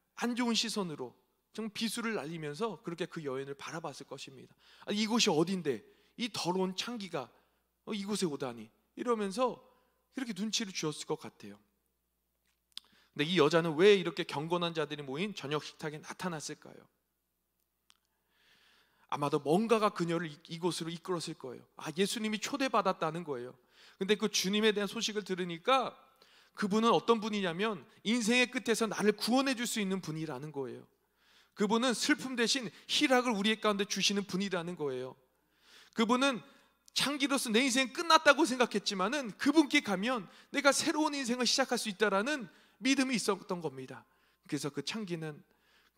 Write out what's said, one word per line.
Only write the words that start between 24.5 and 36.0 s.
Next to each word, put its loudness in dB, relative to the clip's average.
대한 0
소식을 -4
들으니까 0
그분은 4
어떤 4
분이냐면 -2
인생의 4
끝에서 0
나를 2
구원해 2
줄 -4
수 -2
있는 -2
분이라는 -8
거예요. -10
그분은 2
슬픔 0
대신 0
희락을 4
우리의 2
가운데 2
주시는 0
분이라는 -4
거예요. -6
그분은 2